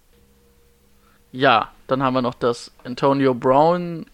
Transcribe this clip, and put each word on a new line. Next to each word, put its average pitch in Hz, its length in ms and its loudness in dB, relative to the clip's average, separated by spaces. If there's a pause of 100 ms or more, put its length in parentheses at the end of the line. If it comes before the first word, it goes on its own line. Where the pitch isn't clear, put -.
(1300)
Ja, 127 420 0 (140)
dann 135 140 -2
haben 131 120 0
wir 131 80 0
noch, 123 120 -4
dass - 380 -4 (140)
Antonio 135 480 0
Brown 160 800 0